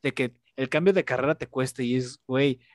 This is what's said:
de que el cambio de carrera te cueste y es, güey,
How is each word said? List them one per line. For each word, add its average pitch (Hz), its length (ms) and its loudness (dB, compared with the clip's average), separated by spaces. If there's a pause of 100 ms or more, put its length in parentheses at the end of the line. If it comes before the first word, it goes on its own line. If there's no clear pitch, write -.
de 143 100 0
que 127 220 -2 (200)
el 131 140 -4
cambio 175 240 4
de 180 120 0
carrera 135 300 0
te 135 120 -10
cueste 131 360 -4
y 123 120 0
es, 127 320 -4
güey, 131 320 2 (160)